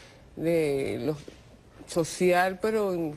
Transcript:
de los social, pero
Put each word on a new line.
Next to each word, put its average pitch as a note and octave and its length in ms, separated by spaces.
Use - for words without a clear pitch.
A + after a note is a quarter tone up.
de C#3+ 680
los D3+ 120
social, F3+ 760
pero G#3+ 320